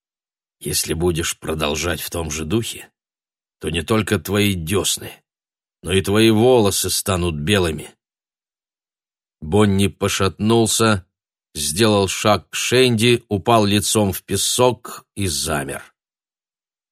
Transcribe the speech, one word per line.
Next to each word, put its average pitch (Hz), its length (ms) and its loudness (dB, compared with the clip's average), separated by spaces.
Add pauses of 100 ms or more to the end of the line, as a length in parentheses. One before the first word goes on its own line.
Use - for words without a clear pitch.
(600)
«Если - 320 -4
будешь 80 460 -2
продолжать 78 640 -4
в - 80 -10
том 82 200 -6
же 78 140 -8
духе, 110 460 -6 (680)
то 80 100 -8
не 85 100 -4
только 107 380 -2
твои 104 340 0
дёсны, 85 580 -4 (720)
но 82 120 -8
и 95 80 2
твои 110 280 4
волосы 110 600 4
станут 87 460 -2
белыми». 80 520 -2 (1500)
Бонни 98 460 2
пошатнулся, 107 1200 0 (480)
сделал 98 540 2
шаг - 420 0
к - 40 -16
Шенди, 120 720 2
упал 107 360 2
лицом 101 480 0
в - 100 -10
песок - 920 -2
и 98 140 -4
замер. 71 640 -6 (960)